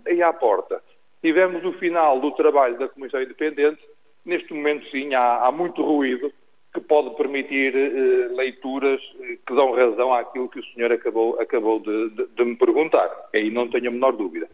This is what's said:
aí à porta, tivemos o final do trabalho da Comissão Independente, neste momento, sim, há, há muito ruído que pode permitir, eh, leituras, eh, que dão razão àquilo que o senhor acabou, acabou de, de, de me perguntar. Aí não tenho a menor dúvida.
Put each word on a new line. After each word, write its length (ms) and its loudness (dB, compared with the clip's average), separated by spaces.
aí 160 2
à 120 4
porta, 480 0
tivemos 420 2
o 100 -4
final 460 2
do 120 -2
trabalho 460 2
da 100 -4
Comissão 340 -8
Independente, 580 -2
neste 280 -6
momento, 360 -2
sim, 240 -6
há, 340 2
há 40 4
muito 300 -4
ruído 500 0
que 80 -6
pode 340 2
permitir, 600 -2
eh, 600 2
leituras, 640 -2
eh, 240 -12
que 100 -4
dão 180 4
razão 400 2
àquilo 360 -4
que 100 -14
o 140 -14
senhor 180 0
acabou, 500 0
acabou 380 0
de, 320 -2
de, 160 -6
de 180 0
me 100 -4
perguntar. 540 4
Aí 160 0
não 200 -2
tenho 200 -2
a 20 -6
menor 220 2
dúvida. 400 -6